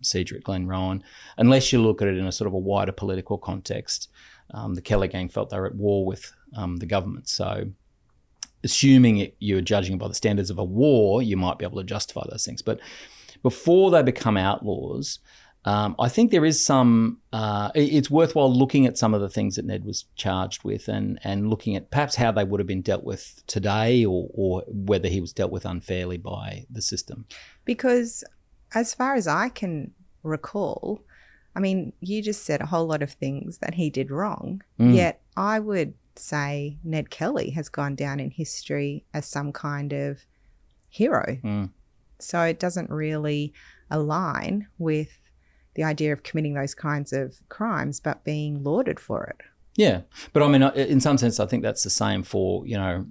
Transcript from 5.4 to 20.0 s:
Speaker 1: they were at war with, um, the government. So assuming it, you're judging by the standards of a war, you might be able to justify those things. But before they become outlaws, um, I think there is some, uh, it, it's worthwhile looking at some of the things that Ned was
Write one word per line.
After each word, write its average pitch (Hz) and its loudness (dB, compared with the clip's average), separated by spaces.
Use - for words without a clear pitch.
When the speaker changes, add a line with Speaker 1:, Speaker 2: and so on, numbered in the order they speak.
Speaker 1:
they 98 -6
were 95 -2
at - -6
war 101 0
with, - -6
um, 90 -6
the 85 -8
government. 95 -4
So 98 -4
assuming 127 8
it, - -6
you're 101 0
judging 92 0
by 101 -6
the 110 -8
standards 101 0
of 90 -8
a 101 -2
war, 110 4
you 107 0
might 90 0
be - -6
able 90 -6
to 95 -8
justify - -8
those - -8
things. - -8
But - -4
before 175 6
they 170 8
become 120 2
outlaws, 92 -2
um, 104 0
I 120 2
think 226 4
there 165 4
is 156 2
some, 117 6
uh, 107 -2
it, 147 4
it's 147 4
worthwhile 151 4
looking 131 4
at 123 0
some 110 2
of 104 2
the 101 -2
things 101 -2
that - -4
Ned 98 -6
was 98 -8